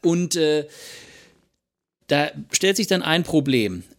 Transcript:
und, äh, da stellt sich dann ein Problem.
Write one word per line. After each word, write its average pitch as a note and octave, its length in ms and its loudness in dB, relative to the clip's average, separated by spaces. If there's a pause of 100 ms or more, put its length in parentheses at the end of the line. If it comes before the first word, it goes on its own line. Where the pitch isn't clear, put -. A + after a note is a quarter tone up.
und, E3+ 340 0
äh, D3+ 300 2 (1400)
da D3 240 0 (200)
stellt F#3+ 260 0
sich G3+ 100 -2
dann F#3 160 0
ein E3 180 2
Problem. B2+ 600 0 (160)